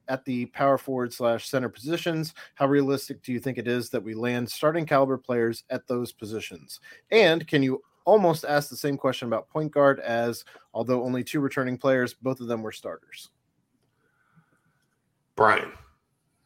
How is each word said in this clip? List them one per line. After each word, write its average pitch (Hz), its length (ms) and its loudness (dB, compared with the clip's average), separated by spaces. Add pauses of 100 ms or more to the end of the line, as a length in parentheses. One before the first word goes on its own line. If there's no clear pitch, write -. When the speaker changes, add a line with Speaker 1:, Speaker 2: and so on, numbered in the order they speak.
Speaker 1:
at 135 180 -6
the 123 200 -4
power 139 300 2
forward 127 360 -4
slash 117 360 -2
center 127 220 -2
positions. 160 640 -4 (200)
How 143 120 0
realistic 139 560 0
do 127 100 -8
you 120 80 -4
think 123 160 -6
it 120 120 -6
is 120 220 -2
that 117 120 -4
we 110 120 -8
land 120 360 -4
starting 160 340 0
caliber 135 340 2
players 117 520 -2
at 127 160 -6
those 123 260 -4
positions? 98 680 -12 (300)
And 165 360 6
can 143 160 2
you 131 200 0 (220)
almost 180 400 6
ask 147 240 0
the 127 80 -14
same 143 220 -2
question 127 300 -2
about 113 200 -2
point 156 240 -4
guard 139 280 6
as, 117 440 -2 (300)
although 117 300 0
only 127 200 -4
two 156 160 -4
returning 131 380 -2
players, 131 360 2
both 131 260 -6
of 120 60 -10
them 113 160 -4
were 107 100 -8
starters? - 560 -14 (2000)
Speaker 2:
Brian, 107 340 4 (760)